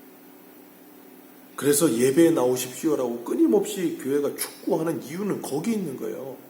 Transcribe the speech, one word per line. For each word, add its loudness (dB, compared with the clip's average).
그래서 4
"예배에 6
나오십시오"라고 0
끊임없이 0
교회가 -2
촉구하는 -4
이유는 -6
거기 -4
있는 -4
거예요. -10